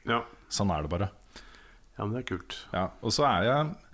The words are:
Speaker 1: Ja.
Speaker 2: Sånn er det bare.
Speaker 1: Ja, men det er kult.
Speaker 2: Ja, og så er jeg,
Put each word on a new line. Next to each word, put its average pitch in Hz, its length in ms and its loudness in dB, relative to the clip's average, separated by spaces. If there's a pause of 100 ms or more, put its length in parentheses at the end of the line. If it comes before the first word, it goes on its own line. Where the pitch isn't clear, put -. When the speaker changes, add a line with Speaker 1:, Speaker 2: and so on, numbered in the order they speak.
Speaker 1:
Ja. 117 160 2 (280)
Speaker 2:
Sånn 101 220 0
er 76 120 0
det 76 80 -4
bare. 92 180 0 (880)
Speaker 1:
Ja, 107 80 -4
men 107 100 -2
det 127 100 -6
er 92 100 -2
kult. - 220 -10 (160)
Speaker 2:
Ja, 92 160 0 (120)
og 117 100 0
så 147 120 2
er 107 240 4
jeg, 151 280 2 (180)